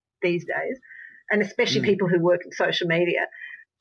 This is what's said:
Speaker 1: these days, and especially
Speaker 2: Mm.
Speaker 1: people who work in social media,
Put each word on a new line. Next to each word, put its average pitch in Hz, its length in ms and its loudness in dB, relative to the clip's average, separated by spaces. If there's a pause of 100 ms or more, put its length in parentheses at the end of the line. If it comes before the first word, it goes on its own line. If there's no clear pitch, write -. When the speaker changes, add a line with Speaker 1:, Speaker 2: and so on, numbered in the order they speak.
(220)
Speaker 1:
these 175 220 0
days, 180 360 -6 (500)
and 208 120 2
especially 233 400 0
Speaker 2:
Mm. - 20 -2
Speaker 1:
people 196 240 2
who 175 120 4
work 175 240 4
in - 60 -14
social 175 380 0
media, 170 320 2 (600)